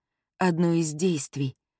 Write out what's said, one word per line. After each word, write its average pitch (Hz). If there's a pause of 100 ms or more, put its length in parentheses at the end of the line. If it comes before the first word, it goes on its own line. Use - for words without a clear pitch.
(380)
одно 170
из 165
действий, 147 (240)